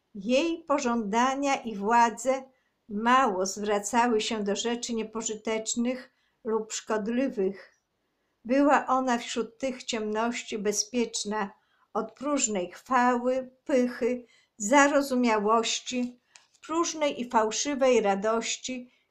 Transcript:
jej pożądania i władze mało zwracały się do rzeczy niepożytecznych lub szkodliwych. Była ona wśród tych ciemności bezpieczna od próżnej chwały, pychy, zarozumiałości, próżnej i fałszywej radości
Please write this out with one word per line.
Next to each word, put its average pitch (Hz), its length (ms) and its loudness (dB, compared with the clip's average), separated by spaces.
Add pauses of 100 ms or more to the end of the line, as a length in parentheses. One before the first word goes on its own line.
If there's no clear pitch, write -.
(140)
jej 269 500 0
pożądania 254 920 0
i 240 200 -8
władze 233 680 2 (460)
mało 226 580 2
zwracały 214 760 0
się 214 240 -4
do 202 120 -2
rzeczy 240 380 -4
niepożytecznych 220 1160 -4 (340)
lub 214 280 -4
szkodliwych. 214 1080 -4 (640)
Była 277 420 4
ona 254 320 0
wśród - 400 -6
tych 262 260 -6
ciemności 220 760 -4
bezpieczna 208 920 -2 (420)
od 220 200 -4
próżnej 214 580 -2
chwały, 254 800 0 (140)
pychy, 247 640 0 (300)
zarozumiałości, 247 1600 2 (460)
próżnej 311 540 -2
i 247 100 -8
fałszywej 247 680 2
radości 226 920 -2 (200)